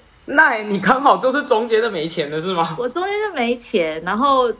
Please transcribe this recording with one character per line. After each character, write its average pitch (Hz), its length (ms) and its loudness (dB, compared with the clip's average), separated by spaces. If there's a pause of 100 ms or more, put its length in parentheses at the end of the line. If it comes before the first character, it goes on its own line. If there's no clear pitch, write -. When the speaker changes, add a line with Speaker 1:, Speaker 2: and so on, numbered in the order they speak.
(320)
Speaker 1:
那 285 260 2
你 208 220 -4
刚 254 220 2
好 226 160 6
就 254 140 0
是 285 100 0
中 240 240 2
间 226 160 2
的 233 80 0
没 165 180 -4
钱 156 220 -4
的 151 100 -6
是 185 140 -4
吗？ 165 240 -2
Speaker 2:
我 240 100 -4
中 330 160 -4
间 403 100 -4 (140)
就 381 60 -8
没 240 240 -2
钱， 160 460 -2
然 185 120 -4
后 262 320 2 (120)